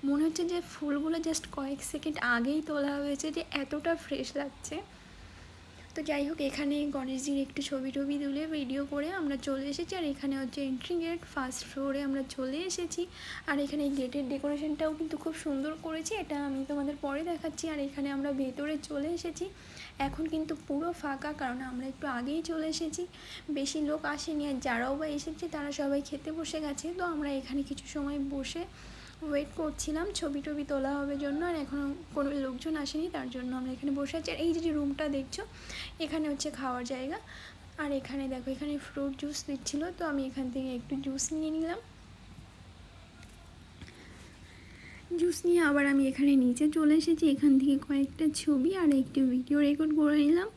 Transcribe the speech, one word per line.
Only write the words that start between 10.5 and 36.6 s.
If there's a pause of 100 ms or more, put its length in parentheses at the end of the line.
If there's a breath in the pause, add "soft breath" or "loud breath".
এন্ট্রি
গেট, (120)
ফার্স্ট
ফ্লোরে
আমরা (140)
চলে (100)
এসেছি। (480 loud breath)
আর
এখানে
এই
গেটের
ডেকোরেশনটাও
কিন্তু
খুব (120)
সুন্দর (120)
করেছে, (100)
এটা (100)
আমি (100)
তোমাদের (100)
পরে (100)
দেখাচ্ছি।
আর
এখানে
আমরা (120)
ভেতরে (140)
চলে
এসেছি, (600 loud breath)
এখন (100)
কিন্তু (140)
পুরো (120)
ফাঁকা, (100)
কারণ (120)
আমরা
একটু (120)
আগেই
চলে
এসেছি, (540 loud breath)
বেশি (100)
লোক (120)
আসেনি।
আর
যারাও
বা (100)
এসেছে (100)
তারা
সবাই
খেতে (100)
বসে
গেছে, (100)
তো (100)
আমরা (100)
এখানে
কিছু (100)
সময় (160)
বসে (680 loud breath)
ওয়েট (100)
করছিলাম (120)
ছবি
টবি
তোলা
হবে
জন্য।
আর
এখনও (280)
কোনো (160)
লোকজন (100)
আসেনি,
তার
জন্য
আমরা
এখানে
বসে
আছি।
আর
এই
যে,
যে
রুমটা (120)
দেখছো, (600 loud breath)
এখানে
হচ্ছে (100)